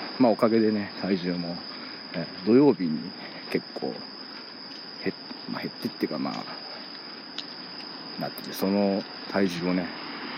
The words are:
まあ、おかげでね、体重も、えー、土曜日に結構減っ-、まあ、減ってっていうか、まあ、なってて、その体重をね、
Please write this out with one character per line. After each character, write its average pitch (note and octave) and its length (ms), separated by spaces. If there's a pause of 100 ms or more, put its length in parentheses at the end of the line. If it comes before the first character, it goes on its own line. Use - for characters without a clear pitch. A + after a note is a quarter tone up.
(200)
ま B2+ 100
あ、 - 20
お G2+ 40
か A2+ 140
げ A2+ 100
で G#2+ 120
ね、 G#2 200 (100)
体 F#2+ 160
重 F2 180
も、 F2 200 (580)
え E2+ 120 (180)
ー、 - 20
土 A2 100
曜 C#3 180
日 F#2 100
に D#2 160 (520)
結 - 220
構 C2+ 200 (1080)
減 F#2+ 80
っ-、 - 40 (360)
ま - 80
あ、 - 20
減 - 80
っ - 40
て - 140
っ - 40
て - 140
い - 40
う - 20
か、 D2+ 80
ま C2+ 120
あ、 - 1900
な C#2+ 60
っ - 40
て - 120
て、 - 100
そ - 140
の G2+ 340 (300)
体 G2 160
重 F2 220
を F2+ 40
ね、 F2+ 140 (500)